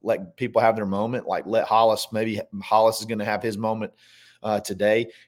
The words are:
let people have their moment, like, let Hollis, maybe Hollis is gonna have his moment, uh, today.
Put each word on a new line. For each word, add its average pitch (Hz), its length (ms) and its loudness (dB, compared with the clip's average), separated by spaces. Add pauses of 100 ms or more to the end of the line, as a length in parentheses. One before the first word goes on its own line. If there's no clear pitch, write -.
let 98 340 -4
people 113 240 0
have 113 160 6
their 107 80 -4
moment, 104 420 -4
like, 87 200 -4
let 110 180 0
Hollis, 110 480 4
maybe 110 280 -4 (200)
Hollis 110 400 4
is 110 60 -10
gonna 107 180 -6
have 104 180 -4
his 110 140 -4
moment, 110 360 -4 (500)
uh, 107 180 0
today. 104 460 0 (220)